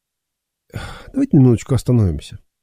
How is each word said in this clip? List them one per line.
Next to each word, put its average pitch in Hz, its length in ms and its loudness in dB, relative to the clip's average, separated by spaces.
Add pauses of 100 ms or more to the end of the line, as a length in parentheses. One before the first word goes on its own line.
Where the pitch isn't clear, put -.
(1120)
Давайте 269 240 0
на 139 60 6
минуточку 120 320 2
остановимся. 104 680 -2 (200)